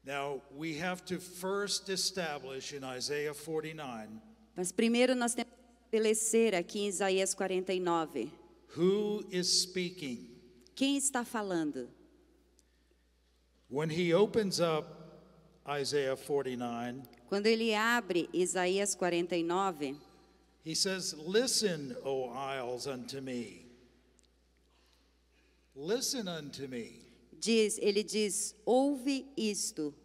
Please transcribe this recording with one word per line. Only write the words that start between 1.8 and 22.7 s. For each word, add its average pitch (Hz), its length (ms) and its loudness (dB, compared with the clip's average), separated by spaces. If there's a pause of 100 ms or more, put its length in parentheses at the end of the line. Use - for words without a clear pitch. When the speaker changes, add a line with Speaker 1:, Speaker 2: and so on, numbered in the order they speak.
Speaker 1:
establish 143 800 -4
in 139 120 -8
Isaiah 143 500 -4
forty-nine, 147 840 -6 (360)
Speaker 2:
Mas 180 140 -2
primeiro 240 460 6
nós 240 180 0
temos 233 180 -4
que - 60 -20 (380)
estabelecer 220 580 4
aqui 175 260 -2
em 202 60 2
Isaías 190 480 2
quarenta 185 400 0
e 185 60 0
nove. 160 500 0 (460)
Speaker 1:
who 208 560 4
is 180 160 0 (140)
speaking. 160 680 -4 (480)
Speaker 2:
Quem 277 200 2
está 247 280 0
falando? 165 640 -2 (1800)
Speaker 1:
When 151 220 -2
he 170 240 2
opens 202 460 4
up 160 260 2 (800)
Isaiah 139 500 0
forty-nine, 123 840 -4 (260)
Speaker 2:
Quando 202 180 0
ele 226 280 4
abre 208 580 2
Isaías 185 600 2
quarenta 175 420 0
e 165 60 0
nove, 165 540 -2 (680)
Speaker 1:
he 160 100 -6
says, 185 400 0
"Listen, 170 920 0
O 131 300 -2
isles, 131 520 -4